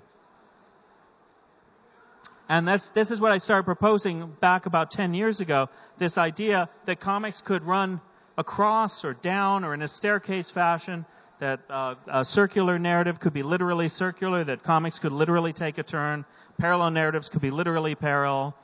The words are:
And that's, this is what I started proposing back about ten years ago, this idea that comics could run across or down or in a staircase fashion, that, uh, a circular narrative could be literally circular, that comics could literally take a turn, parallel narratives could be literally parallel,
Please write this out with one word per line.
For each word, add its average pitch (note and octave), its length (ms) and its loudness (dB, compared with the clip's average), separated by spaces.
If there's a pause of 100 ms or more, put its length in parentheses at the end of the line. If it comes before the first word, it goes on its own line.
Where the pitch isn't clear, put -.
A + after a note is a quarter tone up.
(2500)
And E3+ 200 2
that's, G3 220 0
this G#3+ 200 2
is A3 100 -4
what A3 120 4
I G3 60 2
started F#3+ 260 2
proposing F3+ 760 0
back F3+ 260 4
about E3 240 0
ten F3+ 240 -2
years G#3 260 -2
ago, C#3+ 280 0 (300)
this F3 200 -2
idea F3+ 500 0 (160)
that F3+ 160 -4
comics G3+ 420 -6
could F3+ 220 -2
run F#3 360 0 (380)
across G#3 640 0
or C#3 100 -6
down G3 500 0
or D3+ 100 -4
in D3 80 -6
a D3 60 -4
staircase G3 640 -2
fashion, E3+ 560 0 (320)
that, C3+ 300 -4
uh, C3+ 260 -4 (120)
a C3+ 180 0
circular F#3 540 2
narrative F3 400 0
could E3+ 140 0
be C#3+ 100 -4
literally E3+ 460 0
circular, F#3 560 -2
that C3+ 180 -4
comics E3 360 0
could D#3 140 -4
literally E3 400 2
take D#3 260 -6
a D#3 40 -6
turn, D3 420 -4 (340)
parallel E3+ 320 2
narratives D#3 380 0
could D3 140 -2
be C3+ 80 0
literally D#3+ 440 -2
parallel, C#3+ 680 0